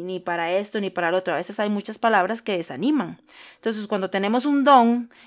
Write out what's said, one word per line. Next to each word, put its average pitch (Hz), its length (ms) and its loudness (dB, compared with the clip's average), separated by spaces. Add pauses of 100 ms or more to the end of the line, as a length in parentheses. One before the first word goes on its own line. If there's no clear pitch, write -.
ni 185 160 -6
para 170 320 -4
esto 208 280 -2
ni 196 100 -4
para 175 200 0
lo 180 80 0
otro". 180 140 -4
A 147 60 0
veces 180 220 -8
hay 208 100 -2
muchas 208 280 -6
palabras 220 440 2
que 196 160 -2
desaniman. 170 640 -2 (320)
Entonces, 214 320 -6
cuando 190 240 -2
tenemos 208 340 0
un 285 200 2
don 240 460 6 (160)